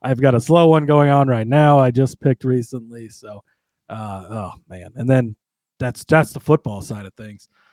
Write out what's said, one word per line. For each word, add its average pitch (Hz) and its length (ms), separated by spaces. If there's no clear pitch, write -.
I've 131 180
got 135 140
a 113 60
slow 165 280
one 156 160
going 147 240
on 139 180
right 117 200
now. 147 320
I 131 120
just 127 300
picked 131 240
recently, 117 640
so, 104 340
uh, 104 420
oh, 107 220
man. 90 260
And 123 160
then 123 240
that's, 123 240
that's 156 280
the - 80
football 104 420
side 101 240
of 95 80
things. 107 340